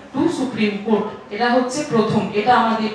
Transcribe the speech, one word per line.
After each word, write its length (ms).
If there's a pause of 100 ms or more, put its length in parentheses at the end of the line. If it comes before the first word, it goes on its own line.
(160)
to 140
সুপ্রিম 560
কোর্ট। 480
এটা 160
হচ্ছে 400
প্রথম, 440
এটা 220
আমাদের 400